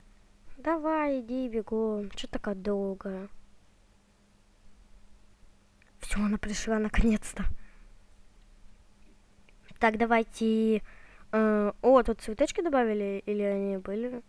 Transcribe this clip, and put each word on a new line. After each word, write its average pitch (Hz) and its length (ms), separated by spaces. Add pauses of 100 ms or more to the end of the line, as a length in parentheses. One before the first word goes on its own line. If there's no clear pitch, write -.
(580)
Давай, 302 640
иди, 247 300
бегом. 214 600
Чё - 160
такая 208 280
долгая? 196 720 (2750)
Всё, - 240
она 208 140
пришла 214 420
наконец-то. 214 640 (2250)
Так, 220 180
давайте, 220 840 (500)
э, 214 400 (100)
о, 247 220
тут 226 180
цветочки 277 400
добавили, 214 640
или 208 180
они 196 340
были? 226 520